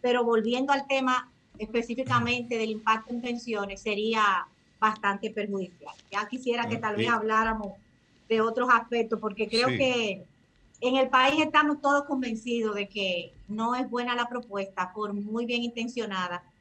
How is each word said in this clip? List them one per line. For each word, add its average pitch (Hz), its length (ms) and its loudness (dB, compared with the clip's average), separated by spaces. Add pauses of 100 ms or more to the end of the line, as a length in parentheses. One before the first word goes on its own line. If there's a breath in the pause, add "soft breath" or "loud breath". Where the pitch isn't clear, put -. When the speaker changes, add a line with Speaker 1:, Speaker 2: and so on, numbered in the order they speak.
Speaker 1:
Pero 247 240 4
volviendo 233 480 2
al 269 120 0
tema 262 460 0 (260)
específicamente 240 1000 -2
del 220 140 -2
impacto 220 420 0
en 240 80 -4
pensiones, 226 600 -6
sería 208 640 2 (340)
bastante 202 500 0
perjudicial. 196 640 -6 (180)
Ya 214 160 -4
quisiera 240 400 -2
que 226 80 -2
Speaker 2:
Ah, 233 60 -6
Speaker 1:
tal 208 160 -2
vez 220 100 2
Speaker 2:
eh. - 20 0
Speaker 1:
habláramos 220 640 2 (540)
de 226 140 4
otros 226 280 2
aspectos, 233 500 2
porque 214 280 -4
creo 233 220 2
Speaker 2:
Sí. 240 80 0
Speaker 1:
que 233 480 0 (560)
en 254 160 2
el 262 100 4
país 269 340 4
estamos 302 400 4
todos 285 220 4
convencidos 233 720 -2
de 202 140 -6
que 180 420 -4 (160)
no 226 280 -2
es 262 140 -2
buena 240 240 -2
la 240 140 -2
propuesta, 196 680 -6
por 208 200 -6
muy 214 320 -4
bien 240 180 -2
intencionada 208 800 -4 (180)